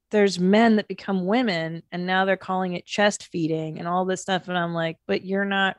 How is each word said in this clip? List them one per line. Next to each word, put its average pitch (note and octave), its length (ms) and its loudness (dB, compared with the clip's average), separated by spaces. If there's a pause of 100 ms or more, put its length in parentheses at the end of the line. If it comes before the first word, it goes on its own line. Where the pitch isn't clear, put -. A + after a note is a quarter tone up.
(100)
there's G3+ 280 4
men G#3+ 380 6
that G#3 120 0
become F#3+ 360 -4
women, F3 640 -2
and F3+ 160 -6
now F#3+ 200 2
they're F#3+ 100 2
calling F#3 380 -4
it F3 100 -8
chest - 480 0
feeding D#3+ 460 -4
and E3+ 100 -8
all F3+ 160 0
this F#3 160 -4
stuff, F#3 280 -4
and F3+ 100 -4
I'm E3+ 160 -4
like, E3 320 -4
"But G3 180 -4
you're G3 220 -2
not G3 320 -2